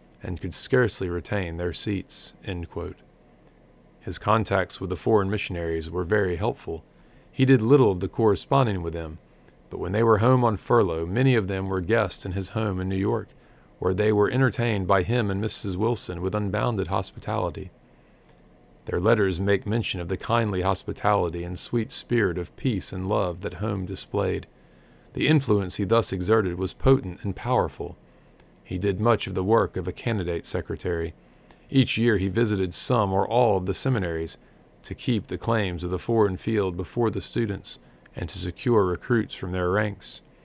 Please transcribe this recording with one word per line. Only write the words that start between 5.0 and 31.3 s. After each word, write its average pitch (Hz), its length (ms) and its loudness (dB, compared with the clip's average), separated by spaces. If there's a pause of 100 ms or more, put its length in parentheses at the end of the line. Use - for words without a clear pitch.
missionaries 82 600 -4
were 90 140 -4
very 92 320 2
helpful. 82 480 -4 (460)
He - 140 0
did 127 160 6
little 117 320 6
of 90 80 -4
the 95 80 -2
corresponding 110 720 2
with 82 120 -6
them, 82 240 -8 (500)
but 90 100 -10
when 90 140 -4
they 107 100 2
were 113 160 6
home 127 240 6
on 110 140 2
furlough, 90 500 2
many 123 300 4
of 101 100 2
them 95 220 -2
were 95 120 0
guests 101 460 0
in 90 60 -4
his 92 180 -4
home 104 300 -2
in 92 80 -2
New 95 80 -2
York, 104 320 0 (500)
where 92 160 0
they 104 180 2
were 104 160 4
entertained 117 600 0
by 98 160 4
him 107 260 0
and 98 100 -2
Missus 104 360 -4
Wilson 101 440 -2
with 90 140 -2
unbounded 104 540 0
hospitality. 95 840 -4 (1160)
Their 90 120 -2
letters 98 400 2
make 98 280 0
mention 104 340 -2
of 87 80 -6
the 92 80 -2
kindly 107 460 0
hospitality 90 840 0
and 87 120 -6
sweet - 360 -4
spirit 101 440 0
of 87 200 -6
peace 107 360 -2
and 95 160 -4
love 92 340 -2
that 98 120 -6
home 101 320 -4
displayed. 92 600 -4 (640)
The 135 160 0
influence 107 480 2
he 104 80 -2
thus 113 280 2
exerted 92 460 0
was 92 140 -2
potent 123 500 2
and 98 140 -4
powerful. 87 600 -2 (680)
He 92 140 -6
did 95 220 -2
much 113 280 2
of 95 60 -6
the 92 100 0
work 104 320 2
of 87 100 -6
a 90 60 -4
candidate 87 540 -4
secretary. 85 680 -4 (540)